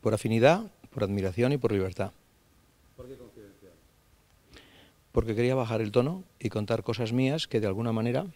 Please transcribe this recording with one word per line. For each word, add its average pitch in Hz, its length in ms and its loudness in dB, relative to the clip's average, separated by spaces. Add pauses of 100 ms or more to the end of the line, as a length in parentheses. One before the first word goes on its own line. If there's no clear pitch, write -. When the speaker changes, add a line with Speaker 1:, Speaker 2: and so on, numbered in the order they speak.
Speaker 1:
Por 110 120 2
afinidad, 127 580 4 (200)
por 107 120 -4
admiración 101 500 0
y 143 40 -2
por 117 140 0
libertad. 95 400 -2 (840)
Speaker 2:
¿Por 123 120 -18
qué 131 80 -16
Confidencial? 101 580 -20 (1400)
Speaker 1:
Porque 113 240 0
quería 123 200 2
bajar 113 260 0
el 107 100 -2
tono 143 320 2 (160)
y 113 100 -4
contar 110 340 -2
cosas 113 300 -4
mías 131 340 0
que 117 120 0
de 104 80 0
alguna 113 240 -2
manera 120 340 -2 (100)